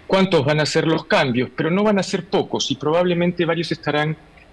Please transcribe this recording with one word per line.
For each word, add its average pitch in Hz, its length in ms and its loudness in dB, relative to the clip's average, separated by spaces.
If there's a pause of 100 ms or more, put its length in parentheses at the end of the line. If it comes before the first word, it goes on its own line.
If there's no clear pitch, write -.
cuántos 185 400 2
van 151 160 2
a 147 40 0
ser 156 220 0
los 156 160 0
cambios, 127 500 0
pero 156 160 -2
no 190 140 0
van 208 160 2
a 180 40 0
ser 190 240 -6
pocos, 135 440 -2
y 135 40 -2
probablemente 175 680 0
varios 165 300 -2
estarán 151 420 -2 (380)